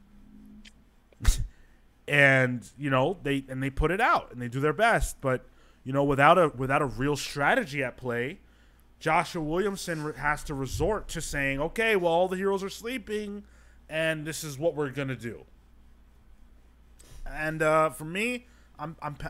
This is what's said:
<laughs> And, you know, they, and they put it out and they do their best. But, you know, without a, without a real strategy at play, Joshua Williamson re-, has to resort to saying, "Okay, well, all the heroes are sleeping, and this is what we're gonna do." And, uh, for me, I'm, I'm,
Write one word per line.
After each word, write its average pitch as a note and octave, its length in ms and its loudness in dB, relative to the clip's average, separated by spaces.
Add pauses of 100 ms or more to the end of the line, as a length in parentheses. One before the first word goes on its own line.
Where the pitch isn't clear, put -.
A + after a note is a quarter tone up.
(1200)
<laughs> - 80 4 (760)
And, C3 600 6 (100)
you C#3+ 120 -4
know, C3+ 340 4
they, C#3 240 -2
and C3 160 -6
they C3+ 60 0
put D3 200 0
it G3 120 0
out C#4 320 2
and B2 80 -10
they B2 80 -6
do B2+ 100 -4
their D3+ 140 2
best. G3 480 2
But, C3 240 0 (400)
you C3 80 -6
know, C#3 100 2
without C#3+ 340 6
a, E3 200 6
without C3+ 240 0
a D3 40 0
real B2+ 300 -2
strategy D3 680 -2
at A#2+ 120 -6
play, B2 440 -6 (600)
Joshua E3 420 0
Williamson E3+ 600 -4
re-, D3+ 140 -6
has D3 280 -2
to D#3 80 -8
resort C#3+ 560 -2
to E3 120 -8
saying, C#3 400 -2
"Okay, A3 340 0
well, F3 160 2
all F3 160 4
the F#3 80 -4
heroes G3 300 -2
are F#3+ 40 -6
sleeping, G#3 760 -8 (440)
and D#3 380 -2
this D#3 180 -8
is D3 140 -10
what D#3 180 0
we're D3 140 -2
gonna C3+ 260 -4
do." G#2 300 -10 (1800)
And, D#3 360 -4
uh, D#3 300 4
for D#3 140 -12
me, A#3 420 -4 (300)
I'm, D#3 240 -10
I'm, D3 140 -8 (140)